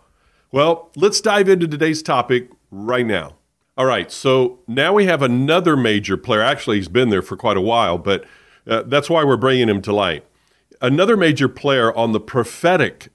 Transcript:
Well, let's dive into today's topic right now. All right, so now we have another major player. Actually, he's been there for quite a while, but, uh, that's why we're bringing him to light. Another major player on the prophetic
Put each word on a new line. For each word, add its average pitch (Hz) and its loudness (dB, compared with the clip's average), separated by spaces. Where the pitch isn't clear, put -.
Well, 160 0
let's 202 0
dive 202 0
into 180 2
today's 156 -2
topic 123 0
right 117 -2
now. 82 -4
All 131 0
right, 107 -2
so 131 0
now 139 0
we 208 4
have 160 0
another 143 2
major 107 0
player. 110 0
Actually, 127 0
he's 98 -4
been 120 2
there 95 0
for - -12
quite 104 0
a 95 0
while, 107 0
but, 92 -4
uh, 113 -2
that's 139 -2
why 165 0
we're 131 2
bringing 127 2
him 101 0
to 104 -4
light. 90 -2
Another 175 2
major 143 2
player 127 0
on 117 0
the 107 0
prophetic 139 -2